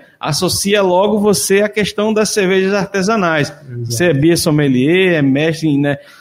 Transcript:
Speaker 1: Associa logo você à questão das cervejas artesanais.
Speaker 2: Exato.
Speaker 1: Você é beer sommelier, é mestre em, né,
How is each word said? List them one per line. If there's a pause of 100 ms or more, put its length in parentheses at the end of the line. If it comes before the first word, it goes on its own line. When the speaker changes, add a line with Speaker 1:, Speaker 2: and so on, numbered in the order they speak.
(200)
Speaker 1:
Associa
logo
você
à
questão
das
cervejas
artesanais.
Speaker 2:
Exato.
Speaker 1:
Você
é
beer
sommelier,
é
mestre
em,
né, (240)